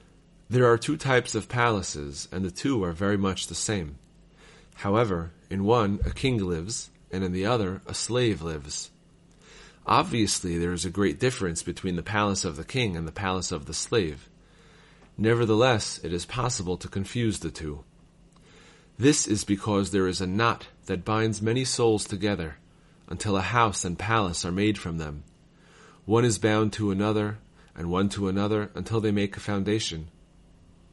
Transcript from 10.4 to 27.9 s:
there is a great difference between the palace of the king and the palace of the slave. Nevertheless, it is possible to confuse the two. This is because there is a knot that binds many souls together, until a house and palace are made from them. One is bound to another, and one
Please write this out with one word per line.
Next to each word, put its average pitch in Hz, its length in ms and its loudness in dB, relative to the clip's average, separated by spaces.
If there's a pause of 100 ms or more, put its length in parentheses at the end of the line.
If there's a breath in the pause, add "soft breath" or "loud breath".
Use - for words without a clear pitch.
there 87 160 0
is 87 100 -4
a 90 60 -2
great 92 280 2
difference 98 440 0
between 90 340 -4
the 82 60 -4
palace 104 420 0
of 78 120 -4
the 80 80 -10
king 117 300 -2
and 82 140 -4
the 80 180 -10
palace 92 240 -2
of 78 140 -4
the 73 80 -10
slave. 82 560 -2 (880 soft breath)
Nevertheless, 113 880 4
it 82 80 -4
is 87 140 -4
possible 98 500 -4
to - 120 -12
confuse 107 500 -2
the 80 120 -6
two. 73 340 -10 (1120 loud breath)
This 143 280 4
is 104 180 -2
because 98 480 0
there 95 140 2
is 92 140 -2
a 92 60 -2
knot 110 400 0 (180)
that 92 220 -4
binds 110 340 0
many 117 240 0
souls 113 400 2
together, 87 540 -4 (500 soft breath)
until 98 300 -2
a - 20 2
house 107 420 2
and 90 160 -4
palace 98 460 0
are 87 80 -2
made 104 240 2
from 82 220 -6
them. 73 260 -8 (840 loud breath)
One 117 180 4
is 117 140 4
bound 107 340 4
to 104 180 0
another, 104 480 0 (380 soft breath)
and 85 120 -6
one 95 220 2